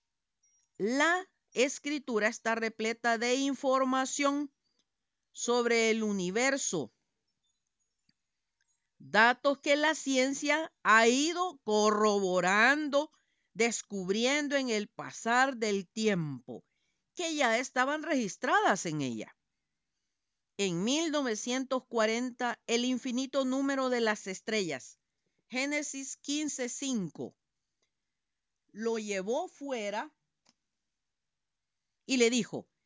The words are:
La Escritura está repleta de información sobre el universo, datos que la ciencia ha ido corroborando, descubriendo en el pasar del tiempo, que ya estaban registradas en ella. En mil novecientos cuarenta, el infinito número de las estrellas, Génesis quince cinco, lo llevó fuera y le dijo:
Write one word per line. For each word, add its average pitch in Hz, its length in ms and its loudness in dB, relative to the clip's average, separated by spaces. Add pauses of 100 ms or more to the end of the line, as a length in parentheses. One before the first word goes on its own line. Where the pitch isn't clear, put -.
(760)
La 302 520 0 (240)
Escritura 254 760 -2
está 226 300 -2
repleta 226 600 -2
de 240 200 0
información 269 1160 0 (800)
sobre 233 600 0
el 220 120 0
universo, 202 880 -2 (2000)
datos 233 600 4
que 285 180 2
la 302 180 2
ciencia 277 800 0 (100)
ha 220 240 6
ido 330 560 2
corroborando, 214 1500 2 (400)
descubriendo 226 1040 -2
en 262 140 0
el 208 180 -2
pasar 240 680 -2
del 208 300 -2
tiempo, 175 800 -2 (500)
que 330 220 -4
ya 240 220 2
estaban 269 440 -2
registradas 285 840 0
en 156 160 -2
ella. 117 340 -6 (1200)
En 185 260 -2
mil 294 300 -2
novecientos 254 760 -4
cuarenta, 240 800 -2
el 240 180 0
infinito 254 600 -2
número 269 460 0
de 247 100 0
las 214 260 -2
estrellas, 185 720 -6 (480)
Génesis 277 720 -6
quince 285 520 -4
cinco, 208 680 -6 (1400)
lo 226 260 -4
llevó 214 480 -4
fuera 247 640 -6 (1900)
y 254 100 0
le 233 140 6
dijo: 220 360 -2 (200)